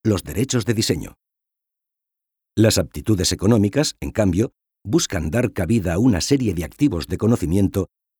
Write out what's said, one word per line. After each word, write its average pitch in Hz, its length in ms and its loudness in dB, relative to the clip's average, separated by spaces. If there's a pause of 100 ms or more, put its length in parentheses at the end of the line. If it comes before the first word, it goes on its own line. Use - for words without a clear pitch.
los 101 220 0
derechos 110 400 -2
de 117 100 -2
diseño. - 400 -4 (1400)
Las 107 220 4
aptitudes 87 540 -2
económicas, 104 680 0
en - 100 -8
cambio, 101 420 0 (320)
buscan 90 460 -2
dar 113 220 0
cabida 90 420 0
a 87 40 0
una 120 220 4
serie 127 340 0
de 82 100 -4
activos 87 420 -2
de 90 120 -4
conocimiento 98 720 0 (320)